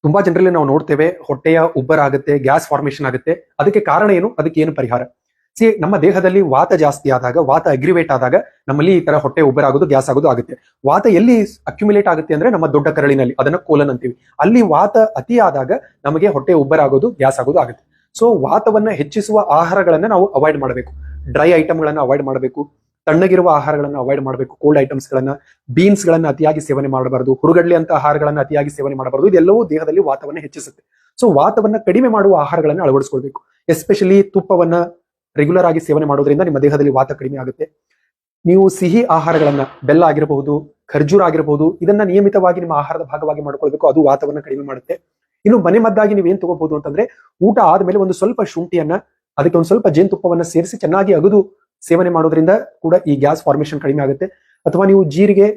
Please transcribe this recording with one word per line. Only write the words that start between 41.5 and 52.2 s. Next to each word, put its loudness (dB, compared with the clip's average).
ಇದನ್ನ 2
ನಿಯಮಿತವಾಗಿ 2
ನಿಮ್ಮ -4
ಆಹಾರದ -8
ಭಾಗವಾಗಿ -6
ಮಾಡ್ಕೊಳ್ಬೇಕು. -2
ಅದು 2
ವಾತವನ್ನ -2
ಕಡಿಮೆ -8
ಮಾಡುತ್ತೆ. -10
ಇನ್ನು 4
ಮನೆ 4
ಮದ್ದಾಗಿ 0
ನೀವೇನ್ -2
ತಗೋಬಹುದು -4
ಅಂತಂದ್ರೆ, -4
ಊಟ 0
ಆದ್ಮೇಲೆ 0
ಒಂದು -4
ಸ್ವಲ್ಪ -2
ಶುಂಠಿಯನ್ನ, -4
ಅದಕ್ಕೆ 0
ಒಂದ್ -2
ಸ್ವಲ್ಪ 0
ಜೇನುತುಪ್ಪವನ್ನ 0
ಸೇರಿಸಿ -4
ಚೆನ್ನಾಗಿ 0
ಅಗದು 2
ಸೇವನೆ 2
ಮಾಡೋದ್ರಿಂದ 2